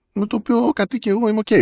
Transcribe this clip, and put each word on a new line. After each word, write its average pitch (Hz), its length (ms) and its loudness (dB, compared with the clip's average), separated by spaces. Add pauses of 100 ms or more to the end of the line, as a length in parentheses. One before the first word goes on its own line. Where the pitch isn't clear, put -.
(120)
με 202 140 -4
το 220 100 -4
οποίο 233 360 0
κατοίκι 214 360 -4
εγώ 220 200 0
είμαι 220 100 0
οκ. 214 120 -4 (120)